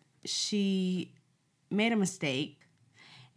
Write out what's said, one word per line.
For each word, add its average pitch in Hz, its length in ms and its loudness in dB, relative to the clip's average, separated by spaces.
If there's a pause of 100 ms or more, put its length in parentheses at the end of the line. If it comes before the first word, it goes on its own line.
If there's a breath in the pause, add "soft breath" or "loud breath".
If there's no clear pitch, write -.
(240)
she 190 920 0 (580)
made 214 200 2
a 233 40 2
mistake, 160 640 -2 (760 loud breath)